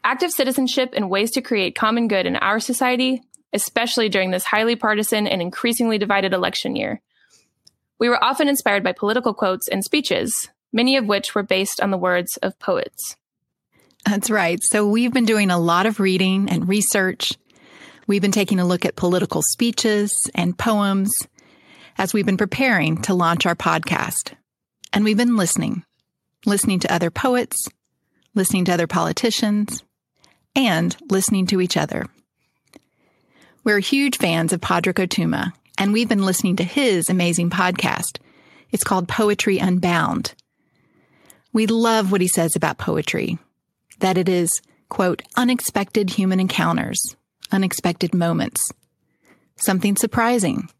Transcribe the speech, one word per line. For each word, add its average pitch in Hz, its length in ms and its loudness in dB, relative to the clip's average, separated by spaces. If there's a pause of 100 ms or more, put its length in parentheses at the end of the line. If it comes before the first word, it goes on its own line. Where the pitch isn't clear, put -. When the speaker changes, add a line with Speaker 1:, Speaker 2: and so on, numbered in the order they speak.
Speaker 1:
Active 269 240 0
citizenship 262 640 0
and 196 140 -2
ways 202 220 0
to 262 100 -2
create 202 320 -2
common 233 340 0
good 190 200 0
in 175 80 -2
our 214 240 0
society, 254 640 -2 (300)
especially 226 540 -2
during 185 220 0
this 185 140 -2
highly 226 320 0
partisan 214 500 0
and 196 160 -2
increasingly 226 560 -2
divided 196 340 0
election 180 440 -2
year. - 260 -6 (960)
We 240 100 0
were 240 160 2
often 277 240 2
inspired 202 360 0
by 185 80 0
political 214 420 -2
quotes 185 340 -2
and 190 160 -2
speeches, - 480 -2 (400)
many 247 240 2
of 240 120 0
which 202 260 -2
were 208 80 0
based 190 400 -2
on 196 80 0
the 190 80 0
words 180 460 -2
of - 160 -6
poets. - 560 -4 (920)
Speaker 2:
That's 208 240 -2
right. 175 320 0
So 208 260 2
we've 233 260 2
been 247 120 2
doing 208 240 2
a 175 80 2
lot 170 300 4
of 220 120 -2
reading 190 520 2
and 170 160 0
research. 196 640 0 (720)
We've 202 160 2
been 202 100 2
taking 190 280 2
a 180 60 2
look 180 200 0
at - 120 -2
political 180 440 0
speeches 208 680 0 (240)
and 180 200 -2
poems 202 560 0 (840)
as 190 160 -2
we've 208 120 0
been 196 120 0
preparing 190 680 2
to 190 120 0
launch 170 320 2
our 170 80 2
podcast. - 800 -2 (600)
And 208 100 2
we've 214 140 2
been 240 200 2
listening, - 460 -2 (640)
listening 202 360 0
to - 120 0
other 170 160 0
poets, - 600 -2 (680)
listening 190 300 2
to 180 80 2
other 170 140 0
politicians, 208 960 -2 (760)
and 175 380 2 (140)
listening 190 380 2
to 190 140 2
each 180 160 0
other. - 280 -4 (1600)
We're 208 140 4
huge 277 400 0
fans 165 340 2
of 175 80 -4
Padraig 175 360 0
Ó 185 100 0
Tuama, 165 440 -2 (280)
and 202 120 2
we've 226 160 2
been 202 160 2
listening 185 340 0
to 175 60 -2
his 190 460 0
amazing 175 400 2
podcast. - 720 -2 (520)
It's 247 120 -2
called 185 240 0
Poetry 208 500 0
Unbound. 175 800 0 (1160)
We 220 140 2
love 226 460 4
what 196 100 4
he 180 60 4
says 165 280 0
about 156 220 0
poetry, - 600 -2 (640)
that 185 180 2
it 180 100 2
is, 180 220 2 (380)
quote, - 340 0 (120)
"unexpected 220 760 0
human 185 280 2
encounters, 170 600 -2 (520)
unexpected 180 600 -2
moments, 170 480 -2 (960)
something 190 400 0
surprising." 226 760 0 (100)